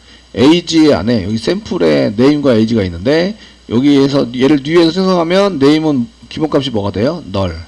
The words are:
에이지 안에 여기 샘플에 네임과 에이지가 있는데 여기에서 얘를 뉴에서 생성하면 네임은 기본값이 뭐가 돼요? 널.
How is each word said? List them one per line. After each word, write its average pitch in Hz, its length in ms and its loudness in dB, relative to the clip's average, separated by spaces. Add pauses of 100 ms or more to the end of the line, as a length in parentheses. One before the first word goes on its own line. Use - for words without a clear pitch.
(360)
에이지 156 580 4
안에 104 300 0
여기 107 120 -4
샘플에 160 800 -2
네임과 139 380 2
에이지가 110 300 2
있는데 139 520 -2 (320)
여기에서 139 680 2
얘를 139 260 2
뉴에서 165 300 2
생성하면 185 680 0
네임은 147 480 2 (220)
기본값이 139 420 -4
뭐가 101 220 -4
돼요? 135 400 -4
널. 95 360 -4